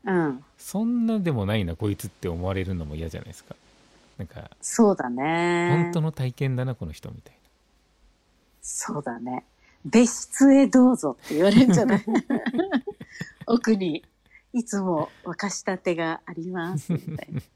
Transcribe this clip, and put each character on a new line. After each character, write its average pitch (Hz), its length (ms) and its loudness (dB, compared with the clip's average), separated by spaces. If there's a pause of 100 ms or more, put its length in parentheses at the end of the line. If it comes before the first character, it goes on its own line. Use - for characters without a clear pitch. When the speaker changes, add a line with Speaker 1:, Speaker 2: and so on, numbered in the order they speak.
Speaker 1:
う 196 60 -2
ん。 151 320 0 (140)
Speaker 2:
そ - 260 -6
ん 233 220 0
な 220 140 0
で 170 120 0
も 107 140 0
な 107 120 0
い 98 80 0
な、 85 100 -4
こ 104 140 -2
い 101 80 -2
つ 107 100 -12
っ - 20 -10
て - 200 -8
思 85 180 -6
わ 98 60 -2
れ 95 100 -2
る 95 100 -4
の 85 120 -6
も 73 100 -10
嫌 80 140 -8
じ 82 80 -12
ゃ - 40 -12
な - 40 -18
い - 20 -18
で - 60 -18
す - 100 -20
か。 - 120 -20 (600)
な 95 80 -10
ん - 20 -20
か、 - 220 -18 (120)
Speaker 1:
そ 208 320 2
う - 20 2
だ 131 140 -6
ね。 170 600 -2 (140)
Speaker 2:
「本 170 80 -4
当 170 100 -2
の 156 100 -2
体 127 220 -6
験 131 220 -4
だ 127 100 -4
な、 127 80 -6
こ 98 120 -10
の 76 80 -12
人」 - 180 -16
み 95 100 -18
た - 100 -20
い - 20 -20
な。 - 60 -20 (1200)
Speaker 1:
そ - 380 -8
う 147 40 -10
だ 117 160 -8
ね。 127 260 -8 (400)
「別 233 440 4
室 277 240 6
へ 277 140 8
ど 254 260 6
う 233 40 0
ぞ」 139 280 -4
っ - 20 -16
て 151 80 -4
言 160 80 2
わ 196 60 6
れ 220 160 8
る - 20 6
ん 196 60 6
じ 175 60 6
ゃ 202 60 4
な 208 140 4
い？ - 60 -6 (500)
<laughs> 370 400 -2 (500)
「奥 226 300 2
に 180 300 -4 (480)
い 233 100 -2
つ 202 160 -4
も 175 300 -2 (140)
沸 175 120 -10
か 202 140 -6
し - 140 -10
た 185 140 -4
て 180 180 -2
が 165 300 -4
あ 175 80 -14
り 170 160 -10
ま 180 280 -6
す」 - 160 -6
み 156 60 -2
た - 240 -10
い - 100 -16
な。 139 80 -6 (140)